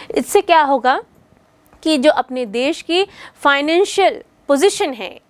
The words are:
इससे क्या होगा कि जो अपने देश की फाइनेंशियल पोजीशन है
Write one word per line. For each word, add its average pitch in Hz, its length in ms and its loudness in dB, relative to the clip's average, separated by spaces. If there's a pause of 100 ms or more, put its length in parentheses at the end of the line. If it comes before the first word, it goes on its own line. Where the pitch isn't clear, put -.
(140)
इससे 302 260 0
क्या 320 220 4
होगा 269 400 0 (800)
कि 311 160 0
जो 294 120 4
अपने 254 360 -2
देश 247 360 -4
की 370 240 -2 (360)
फाइनेंशियल 311 800 0 (260)
पोजीशन 302 440 0
है 214 380 -14